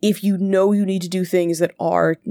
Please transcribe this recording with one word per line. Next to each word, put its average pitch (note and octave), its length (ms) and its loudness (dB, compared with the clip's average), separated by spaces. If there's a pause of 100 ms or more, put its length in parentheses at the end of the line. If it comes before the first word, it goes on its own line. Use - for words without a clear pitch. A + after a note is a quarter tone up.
If G#3 220 0
you G3 160 0
know F#3+ 340 2
you G3+ 140 2
need F#3+ 160 -2
to F3 60 -10
do F#3 160 -2
things E3+ 340 0
that E3+ 220 -2
are E3 360 0 (140)